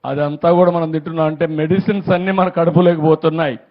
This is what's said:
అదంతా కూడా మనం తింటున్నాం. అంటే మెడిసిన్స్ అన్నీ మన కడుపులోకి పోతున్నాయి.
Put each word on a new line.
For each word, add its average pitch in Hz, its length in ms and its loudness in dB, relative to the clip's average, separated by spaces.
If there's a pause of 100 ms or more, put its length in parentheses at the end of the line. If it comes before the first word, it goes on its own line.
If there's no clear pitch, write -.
(100)
అదంతా 147 380 -2 (100)
కూడా 180 180 4
మనం 165 180 -2
తింటున్నాం. 160 380 -2
అంటే 160 140 -2 (140)
మెడిసిన్స్ 190 560 -2
అన్నీ 185 220 -2
మన 185 100 2 (100)
కడుపులోకి 170 480 2
పోతున్నాయి. 156 500 0 (140)